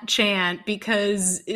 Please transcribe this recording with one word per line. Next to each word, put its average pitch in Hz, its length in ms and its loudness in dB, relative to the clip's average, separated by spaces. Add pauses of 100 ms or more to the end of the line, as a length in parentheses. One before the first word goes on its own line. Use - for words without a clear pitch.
chant 190 580 2
because, 202 760 0 (140)